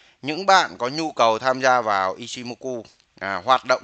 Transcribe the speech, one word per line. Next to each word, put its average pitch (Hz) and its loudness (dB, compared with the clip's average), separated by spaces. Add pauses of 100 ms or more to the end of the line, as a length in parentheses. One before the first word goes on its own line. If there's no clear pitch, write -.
(220)
những 156 -6
bạn 175 4
có 117 -4
nhu 151 -6
cầu 113 2
tham 131 -2
gia 127 4
vào 98 0
Ichimoku, 123 -10 (340)
à, 95 -6
hoạt 131 2
động 127 0